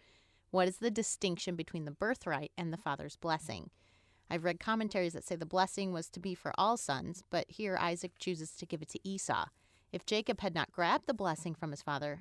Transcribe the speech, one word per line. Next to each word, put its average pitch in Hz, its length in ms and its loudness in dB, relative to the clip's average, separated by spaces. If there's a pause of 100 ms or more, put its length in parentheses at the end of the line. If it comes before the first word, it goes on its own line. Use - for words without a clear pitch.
(500)
What 185 180 6
is 185 100 -2
the 233 120 2
distinction 190 640 0
between 165 280 -4
the 147 60 -6
birthright 156 640 -2
and 165 160 -2
the 165 60 -4
father's 147 380 -4
blessing? 156 540 -2 (600)
I've 170 140 0
read 175 160 2
commentaries 214 540 2
that - 100 -8
say 180 120 -2
the 165 100 -4
blessing 190 460 2
was 165 180 -4
to 180 100 -12
be 180 140 -4
for - 240 -4
all 220 180 6
sons, 160 540 -2
but 170 200 2
here 196 300 0
Isaac 175 380 0
chooses 160 380 -4
to 170 100 -12
give 156 160 -4
it 151 80 -10
to - 80 -8 (100)
Esau. 147 380 0 (440)
If 180 140 -8
Jacob 214 360 0
had 185 140 0
not 160 160 0
grabbed 180 360 2
the 277 80 2
blessing 170 400 -2
from 160 160 -6
his 143 100 -6
father, 147 400 -2